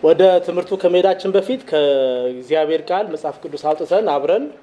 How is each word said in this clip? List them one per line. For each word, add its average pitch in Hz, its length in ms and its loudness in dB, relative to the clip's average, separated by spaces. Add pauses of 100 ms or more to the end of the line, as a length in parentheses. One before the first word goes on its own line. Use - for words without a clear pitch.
ወደ 160 200 4 (180)
ትምህርቱ 175 360 -4
ከመሄዳችን 185 560 0
በፊት 202 340 0
ከእግዚአብሔር 139 1160 0
ቃል 190 280 -4
መጽሐፍ 156 300 -8
ቅዱስ 147 240 -12
አውጥተን 170 440 0
አብረን 156 360 0 (180)